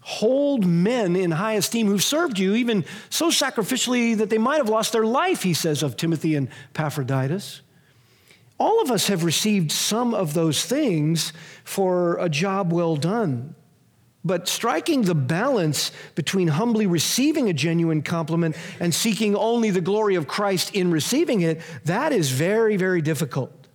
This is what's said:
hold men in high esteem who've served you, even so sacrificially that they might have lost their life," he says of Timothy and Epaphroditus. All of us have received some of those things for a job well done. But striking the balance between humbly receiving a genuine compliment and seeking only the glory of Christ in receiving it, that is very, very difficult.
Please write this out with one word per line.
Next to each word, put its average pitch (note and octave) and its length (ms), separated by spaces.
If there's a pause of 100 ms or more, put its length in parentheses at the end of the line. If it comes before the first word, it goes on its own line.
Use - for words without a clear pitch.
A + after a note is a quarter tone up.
hold C4 640
men F3+ 520
in F3+ 140
high G3+ 220
esteem G#3+ 340
who've G3 140
served D4 380
you, F#3+ 160
even A#3 300 (240)
so E4 200
sacrificially A#3+ 880
that G#3 120
they A3+ 80
might C4 200
have B3+ 120
lost A3 240
their A3 120
life," D#4 380
he F3+ 100
says D3+ 300
of C3+ 120
Timothy E3 400
and C#3 140 (220)
Epaphroditus. C#3 880 (1000)
All G#4 220
of D#4 80
us G#3+ 180
have F#3 160
received E3+ 480
some A#3 440
of E3+ 180
those D#3+ 320
things E3+ 680 (320)
for F3+ 540
a F3 100
job F3+ 460
well E3+ 220
done. D#3 580 (720)
But F3 220
striking D4 560
the F3+ 100
balance D#3+ 800 (240)
between F3+ 320
humbly G#3+ 400
receiving B3 600
a F3 40
genuine D#3+ 480
compliment E3 540 (240)
and F3 140
seeking G#3 420
only A3 340
the F#3 100
glory G3 360
of D3+ 120
Christ G3 460
in F#3 160
receiving A#3+ 520
it, E3 200 (240)
that A#3 260
is D#3+ 200
very, G#3 460
very F#3 240
difficult. D3 720